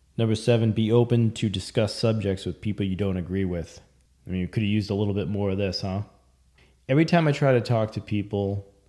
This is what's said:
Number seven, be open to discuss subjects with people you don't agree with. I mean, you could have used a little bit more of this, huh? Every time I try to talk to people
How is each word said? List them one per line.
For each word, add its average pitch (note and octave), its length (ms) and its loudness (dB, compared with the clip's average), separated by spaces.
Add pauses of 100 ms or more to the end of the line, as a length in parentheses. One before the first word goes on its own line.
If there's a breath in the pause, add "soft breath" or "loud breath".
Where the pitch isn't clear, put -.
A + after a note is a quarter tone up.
(180)
Number A2 180 2
seven, A2+ 360 2
be A2 200 0
open A#2 400 4
to A2 180 -2
discuss F#2+ 460 -2
subjects G2+ 500 0
with F2+ 160 -8
people G#2 240 -4
you F#2+ 100 -2
don't F#2+ 220 -2
agree F#2 280 -2
with. F2 360 -6 (440)
I - 60 -10
mean, F#2 100 -2
you F2+ 60 -4
could A2 160 -2
have G2+ 60 0
used G#2 220 0
a G2+ 40 0
little G2+ 200 0
bit G2 120 -2
more G2+ 220 -2
of F#2+ 80 -2
this, G2 240 -2
huh? G2 220 -4 (840 soft breath)
Every D3+ 180 4
time E3 220 4
I D3 40 4
try C#3 220 4
to A#2+ 80 4
talk A2 320 0
to G#2 80 -6
people G2+ 680 -2 (220)